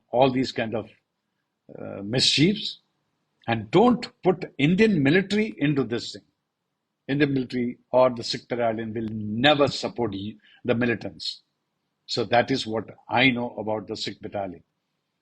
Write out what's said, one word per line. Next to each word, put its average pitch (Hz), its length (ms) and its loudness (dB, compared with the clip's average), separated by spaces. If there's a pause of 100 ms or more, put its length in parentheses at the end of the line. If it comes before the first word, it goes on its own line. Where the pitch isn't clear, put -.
(120)
all 131 180 4
these 123 220 0
kind 113 240 -4
of, 107 100 -4 (920)
uh, 101 260 -12
mischiefs. 131 760 0 (680)
And 113 240 -4
don't 233 320 4 (180)
put - 240 2 (120)
Indian 180 440 4
military 196 560 2
into 139 260 0
this 113 300 -4
thing. - 140 -18 (800)
Indian 139 260 2
military 123 460 -2 (120)
or 127 180 6
the 117 140 -4
Sikh - 240 -8
battalion 113 460 -2
will 113 180 -6
never 117 560 2
support 117 460 -4
you, 101 220 -8 (280)
the 120 120 0
militants. 107 640 -4 (640)
So - 200 -4
that 117 260 2
is 127 160 -2
what 110 180 -6 (240)
I 123 220 4
know 120 260 -6
about 107 300 -6
the 110 160 -8
Sikh 101 240 -10
battalion. 92 360 -8 (580)